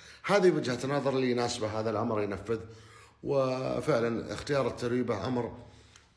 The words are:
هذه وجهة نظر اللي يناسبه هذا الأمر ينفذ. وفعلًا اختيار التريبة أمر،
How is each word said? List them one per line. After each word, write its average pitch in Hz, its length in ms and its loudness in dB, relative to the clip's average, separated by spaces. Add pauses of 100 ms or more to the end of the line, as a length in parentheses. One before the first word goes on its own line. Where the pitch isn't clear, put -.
(260)
هذه 185 240 6
وجهة 127 360 0
نظر 135 240 0
اللي 131 200 2
يناسبه 117 500 0
هذا 110 100 0
الأمر 107 320 0
ينفذ. 101 380 -2 (640)
وفعلًا 127 1120 0
اختيار 139 340 0
التريبة 117 580 -2
أمر، 123 300 -2 (600)